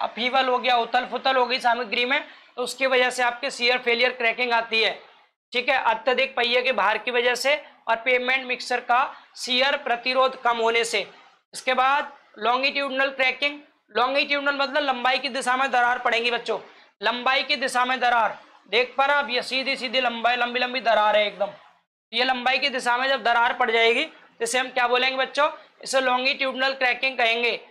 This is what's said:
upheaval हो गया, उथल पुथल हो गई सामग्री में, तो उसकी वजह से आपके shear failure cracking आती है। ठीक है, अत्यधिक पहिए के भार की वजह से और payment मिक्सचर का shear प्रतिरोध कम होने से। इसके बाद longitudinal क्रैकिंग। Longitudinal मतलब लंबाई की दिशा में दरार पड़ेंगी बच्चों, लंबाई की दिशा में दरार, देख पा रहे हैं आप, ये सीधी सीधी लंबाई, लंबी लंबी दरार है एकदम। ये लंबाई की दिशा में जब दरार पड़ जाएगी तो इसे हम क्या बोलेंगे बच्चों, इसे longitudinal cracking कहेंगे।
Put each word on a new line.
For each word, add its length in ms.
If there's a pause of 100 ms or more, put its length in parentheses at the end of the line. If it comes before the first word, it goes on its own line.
upheaval 460
हो 120
गया, 180
उथल 300
पुथल 280
हो 100
गई 160
सामग्री 440
में, 180 (320)
तो 80
उसकी 240
वजह 220
से 140
आपके 280
shear 280
failure 340
cracking 400
आती 280
है। 180 (540)
ठीक 160
है, 80
अत्यधिक 580
पहिए 260
के 120
भार 240
की 140
वजह 240
से 260 (260)
और 100
payment 480
मिक्सचर 360
का 340 (220)
shear 400
प्रतिरोध 640
कम 160
होने 280
से। 140 (540)
इसके 220
बाद 360 (280)
longitudinal 720
क्रैकिंग। 480 (320)
Longitudinal 640
मतलब 280
लंबाई 340
की 120
दिशा 280
में 140
दरार 280
पड़ेंगी 320
बच्चों, 260 (440)
लंबाई 420
की 140
दिशा 280
में 140
दरार, 380 (320)
देख 280
पा 80
रहे 100
हैं 80
आप, 60
ये 140
सीधी 320
सीधी 260
लंबाई, 340
लंबी 240
लंबी 220
दरार 360
है 100
एकदम। 220 (640)
ये 100
लंबाई 340
की 120
दिशा 280
में 120
जब 140
दरार 300
पड़ 180
जाएगी 320
तो 400
इसे 160
हम 100
क्या 180
बोलेंगे 300
बच्चों, 320 (340)
इसे 180
longitudinal 720
cracking 440
कहेंगे। 420 (120)